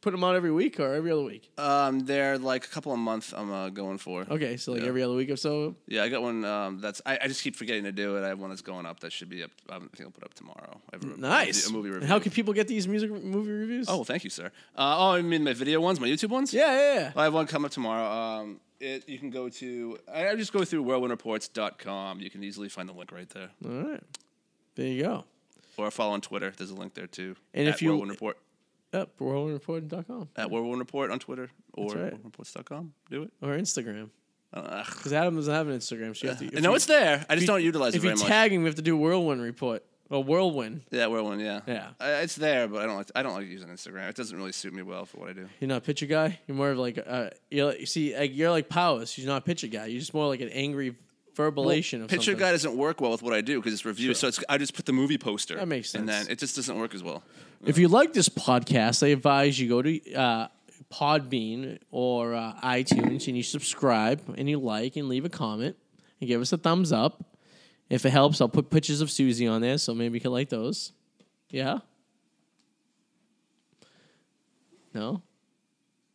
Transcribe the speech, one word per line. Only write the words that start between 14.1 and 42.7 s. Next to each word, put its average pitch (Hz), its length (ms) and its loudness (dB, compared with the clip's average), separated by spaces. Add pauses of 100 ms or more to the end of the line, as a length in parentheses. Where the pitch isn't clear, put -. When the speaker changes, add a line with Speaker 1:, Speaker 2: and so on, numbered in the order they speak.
Speaker 2:
you, - 60 -10
sir. 87 180 -10 (280)
Uh, 143 220 2
oh, 190 140 6
I 180 100 4
mean 165 200 2
my 139 120 2
video 143 260 2
ones, 175 180 2
my 123 80 -2
YouTube 160 220 2
ones? 262 240 -2
Speaker 1:
Yeah, 285 240 6
yeah, 285 240 4
yeah. 143 160 -4
Speaker 2:
I 151 80 4
have 156 80 6
one 160 140 2
coming 147 180 -2
up 139 80 -6
tomorrow. 113 320 -2 (380)
Um, 107 180 -14 (200)
it, 135 280 -8
you 135 100 -12
can 135 120 -10
go 127 180 -6
to, 120 500 -8 (140)
I, 165 160 -2
I 214 80 0
just 220 160 -6
go 190 140 2
through 156 160 -2
whirlwind 127 300 2
reports 110 360 -4
dot 104 300 -4
com. 98 420 -8
You 95 80 -10
can 98 160 -12
easily 101 240 -10
find 92 220 -10
the - 20 -16
link 90 180 -16
right 90 200 -16
there. 92 180 -16 (160)
Speaker 1:
All 123 60 -8 (220)
right. - 100 -12 (720)
There 127 120 -6
you 131 160 -2
go. 208 220 -4 (540)
Speaker 2:
Or 107 120 -2
follow 107 220 -2
on 101 80 -2
Twitter. 98 340 -8
There's 95 160 -12
a 95 40 -12
link 95 180 -12
there, 92 140 -12
too, 92 300 -12 (180)
Speaker 1:
And 147 140 2
Speaker 2:
at 151 120 0
Whirlwind 151 300 2
Report. 104 260 -6 (560)
Speaker 1:
Yep, 190 260 -4
whirlwind 143 360 -4
report 160 340 -8
dot 165 180 -8
com. 233 300 -12
Speaker 2:
At 110 160 -4
Whirlwind 117 260 -2
Report 123 320 -4
on 123 80 -4
Twitter 127 320 -10 (220)
or 104 160 -6
Speaker 1:
That's 107 120 -4
right. 175 220 -8
Speaker 2:
whirlwindreports - 300 -18
dot - 120 -12
com. 151 280 -12 (180)
Do 139 140 -8
it. - 80 -14 (100)
Speaker 1:
Or 139 60 -4 (100)
Instagram. 110 520 -6 (420)
Speaker 2:
Uh, - 80 -10
ugh. 101 260 -8
Speaker 1:
'Cause - 260 -8
Adam 165 220 4
doesn't 151 180 0
have 156 140 2
an 139 100 -2
Instagram, 113 400 -8
so - 100 -8
you - 20 0
have 127 100 -6
to, 139 80 -8
Speaker 2:
Uh, 123 60 -6
Speaker 1:
if 147 100 0
Speaker 2:
no, 175 80 8
Speaker 1:
you, 247 60 8
Speaker 2:
it's - 100 4
there. 240 280 8 (140)
I 156 60 4
just - 20 6
Speaker 1:
if 170 40 2
you, 180 80 4
Speaker 2:
don't 196 160 4
utilize 147 300 4
it - 20 2
Speaker 1:
if - 80 2
you 180 60 6
Speaker 2:
very - 100 2
much. - 80 2
Speaker 1:
tag 220 240 8
him, 185 100 4
we 165 40 4
have 151 100 0
to 156 60 -6
do 160 140 4
Whirlwind 156 460 4
Report. 117 400 -4 (280)
Or 139 120 2
Whirlwind. 143 600 2 (100)
Speaker 2:
Yeah, 120 160 4
Whirlwind, 107 320 0
yeah. 104 260 -4
Speaker 1:
Yeah. 110 220 -6 (100)
Speaker 2:
I, 135 120 -2 (100)
it's 175 160 -4
there, 143 320 2
but 104 140 -4